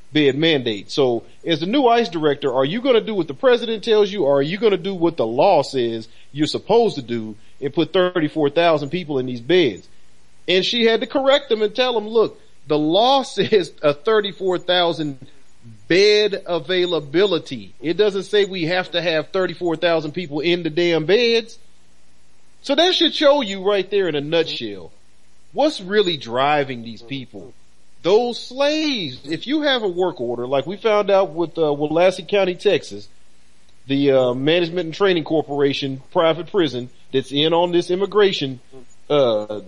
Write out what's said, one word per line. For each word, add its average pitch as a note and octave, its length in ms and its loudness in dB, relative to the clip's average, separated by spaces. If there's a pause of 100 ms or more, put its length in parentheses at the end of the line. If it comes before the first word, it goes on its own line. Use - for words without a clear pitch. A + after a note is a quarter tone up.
(100)
bed C#3 260 4
mandate. A#2+ 540 0
So B2 340 0 (220)
as D#3+ 140 0
the E3 60 -6
new B3+ 200 2
ice A#3 220 2
director, D3+ 440 0
are C3+ 120 2
you F#3 180 -2
gonna A#3+ 180 4
do G#3+ 140 -4
what E3+ 140 -2
the C#3 60 -6
president A#3 500 2
tells G#3+ 260 4
you, G3 140 -2
or C#3 140 4
are C#3 40 2
you E3+ 160 -4
gonna G3+ 200 2
do F#3+ 160 -6
what E3+ 220 0
the A#2 100 0
law D3 360 4
says A#2 460 -4 (240)
you're D3 140 -2
supposed G3 500 2
to C#3 60 -6
do A2 340 -6 (240)
and C#3 140 -6
put D#3+ 180 0
thirty-four E3+ 560 2
thousand D3+ 400 2
people D3+ 300 -4
in B2+ 80 -2
these B2 160 -8
beds? C#3 440 2 (600)
And F3+ 180 2
she A#3 220 2
had A3+ 160 2
to A#3+ 40 -6
correct C#4 440 2
them A3 100 0
and G#3+ 160 -2
tell B3+ 160 0
them, G#3+ 160 -2
"Look, A3 320 0 (260)
the D3+ 120 2
law A3 440 4
<laughs> - 20 -4
says F#3+ 480 0 (100)
a D3 100 4
thirty-four F#3+ 680 0
thousand E3 580 0 (680)
bed G3+ 600 4
availability. E3 1400 -2
It E3+ 160 -4
doesn't G3 240 2
say G3+ 240 2
we F3+ 180 -6
have F3+ 280 -2
to E3+ 100 -2
have F#3 260 -2
thirty-four F3 480 -2
thousand D#3+ 360 0
people D3+ 280 -6
in F3 220 0
the D#3+ 80 -4
damn E3 340 0
beds." A3+ 540 -2 (1040)
So C#4 120 -2
that F4 200 4
should D#4+ 200 0
show C#4+ 280 4
you G3 200 -6
right G3 260 0
there G3 200 0
in D3 80 -2
a C#3+ 40 -2
nutshell B2 720 -2 (600)
what's C#4+ 280 0
really F#3 360 0
driving C3 680 0
these A2+ 200 -14
people. B2+ 500 -12 (500)
Those A3 360 2
slaves, C4+ 840 -2
if D#3 220 -8
you D4 160 -2
have C4 200 0
a G#3 60 0
work F3 320 -2
order, A#2+ 260 -4
like C3+ 200 0
we F#3+ 100 -8
found G#3 340 2
out F#3+ 200 4
with, E3 280 -4
uh, E3 40 2
Willacy D#3 640 2
County, F#3+ 280 0
Texas, C#3+ 540 -2 (800)
the, C#3 260 2
uh, B2+ 220 4
Management E3 520 0
and D#3+ 80 -10
Training F3+ 300 2
Corporation C#3+ 760 -2 (120)
private E3 380 2
prison B2+ 400 -2 (220)
that's C3 200 -2
in D3+ 200 2
on F3 200 2
this E3+ 180 2
immigration, F#3 680 0 (500)
uh, G#2+ 580 2